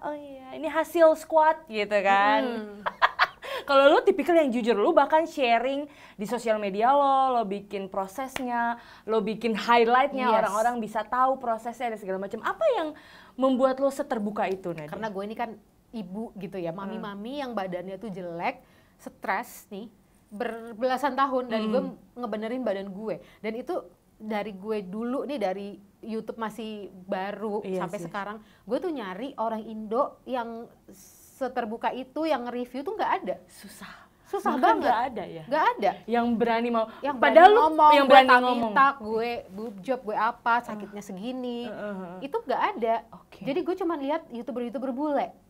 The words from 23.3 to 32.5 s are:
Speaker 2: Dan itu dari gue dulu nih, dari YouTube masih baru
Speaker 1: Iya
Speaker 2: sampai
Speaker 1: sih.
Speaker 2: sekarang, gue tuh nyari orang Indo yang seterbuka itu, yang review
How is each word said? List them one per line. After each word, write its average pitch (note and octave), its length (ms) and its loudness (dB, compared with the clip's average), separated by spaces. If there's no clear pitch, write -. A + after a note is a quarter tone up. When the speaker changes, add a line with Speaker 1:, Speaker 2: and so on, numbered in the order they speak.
Speaker 2:
Dan G#3+ 180 -8
itu C#4+ 300 -8
dari G#3+ 360 -6
gue G#3 300 -6
dulu A3 420 -6
nih, C#4 140 -6
dari G3+ 300 -4
YouTube A3 380 -8
masih A3 520 -10
baru G3+ 560 -6
Speaker 1:
Iya F#3+ 240 -6
Speaker 2:
sampai F3+ 120 -8
Speaker 1:
sih. E3+ 80 -10
Speaker 2:
sekarang, G3+ 320 -10
gue A3+ 160 -4
tuh F4+ 120 -4
nyari A#3+ 460 -8
orang A3 260 -4
Indo A3 640 -4
yang A#3 420 -8
seterbuka A#3+ 580 -4
itu, B3+ 340 -6
yang C4 220 0
review B3 340 -8